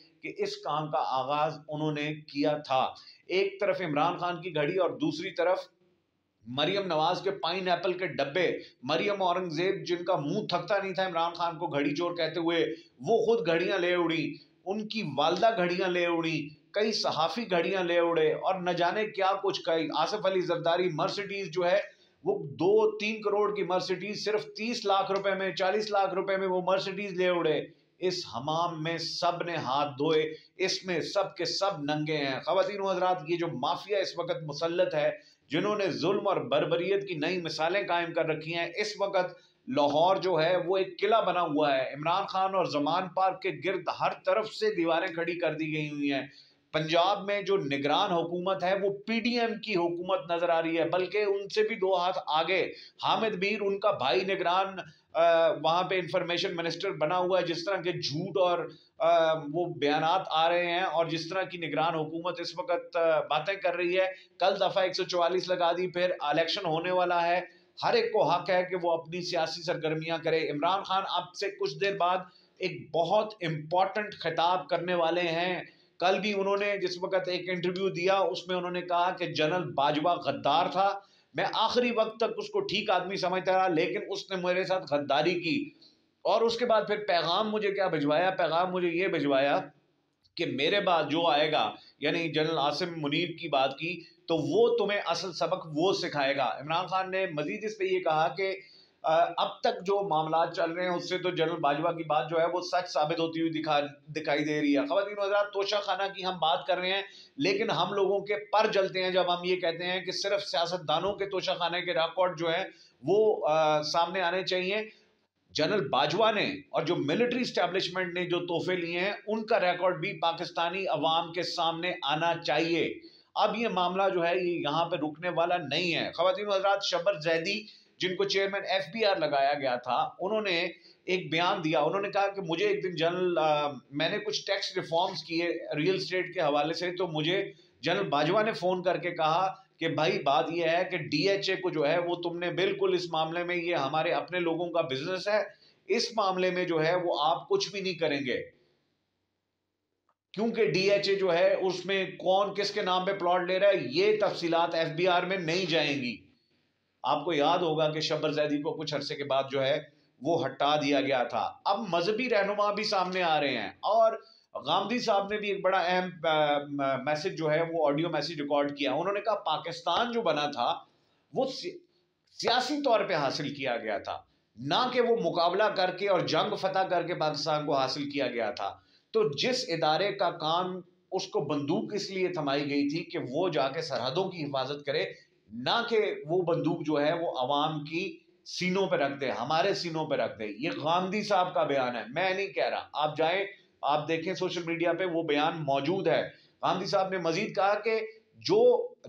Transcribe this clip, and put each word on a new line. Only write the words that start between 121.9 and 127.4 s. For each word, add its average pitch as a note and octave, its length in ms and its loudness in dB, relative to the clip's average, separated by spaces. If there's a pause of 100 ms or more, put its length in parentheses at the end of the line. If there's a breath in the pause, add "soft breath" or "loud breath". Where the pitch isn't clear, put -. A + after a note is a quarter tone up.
आना D3+ 300 0
चाहिए। D#3 640 -2 (380 loud breath)
अब G3 180 2
ये A3+ 120 0
मामला F#3 400 2
जो F3 140 0
है, F3 240 2
ये E3+ 160 -2
यहाँ D3+ 220 0
पे F3 120 -4
रुकने D#3 320 -4
वाला F3 280 2
नहीं E3 360 -2
है। A#2+ 240 -2
ख़वातीन F#3 300 2
और G3+ 100 0
हज़रात, G3 260 2
शब्बर E3+ 380 0
जैदी, E3+ 460 0 (340 loud breath)